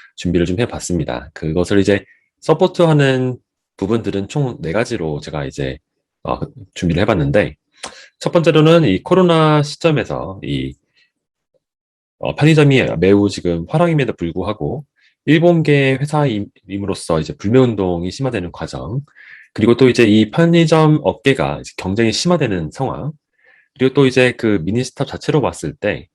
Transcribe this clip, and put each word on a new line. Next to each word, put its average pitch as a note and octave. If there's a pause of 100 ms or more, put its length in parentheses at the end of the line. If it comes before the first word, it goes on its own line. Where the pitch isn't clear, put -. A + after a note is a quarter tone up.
(160)
준비를 F2
좀 F2+
해봤습니다. D#2
그것을 F2
이제 G2 (380)
서포트하는 D3 (400)
부분들은 G2
총 C3+
네 D#2
가지로 F2+
제가 D2+
이제, C2+ (440)
어, - (360)
준비를 F2
해봤는데, G2 (640)
첫 -
번째로는 D#3+
이 G2
코로나 D#3+
시점에서 F#2+
이, C2+ (1400)
어, -
편의점이 C#3+ (160)
매우 G2+
지금 E2+
화랑임에도 D#3
불구하고 E2+ (400)
일본계 D3
회사임으로써 G2+
이제 D2+
불매운동이 G2
심화되는 A2
과정, E2 (520)
그리고 A#2
또 C3
이제 A#2+
이 G#2+
편의점 D#3+
업계가 D2+
이제 -
경쟁이 A2
심화되는 A2
상황, B2 (640)
그리고 C3
또 C#3+
이제 B2+
그 G#2
미니스탑 A#2+
자체로 -
봤을 F2
때 -